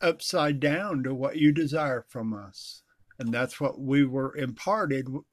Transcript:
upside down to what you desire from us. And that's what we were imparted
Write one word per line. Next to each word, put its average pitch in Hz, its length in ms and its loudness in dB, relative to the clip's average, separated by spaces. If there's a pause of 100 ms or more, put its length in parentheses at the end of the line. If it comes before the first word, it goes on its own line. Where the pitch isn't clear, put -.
upside 156 580 0
down 147 440 0
to 131 100 -2
what 135 240 -2
you 151 140 8
desire 143 580 0
from 113 240 -4
us. - 480 -14 (380)
And 117 120 -2
that's 123 300 -2
what 131 180 -2
we 139 240 4
were 135 320 -2
imparted 139 720 -2 (260)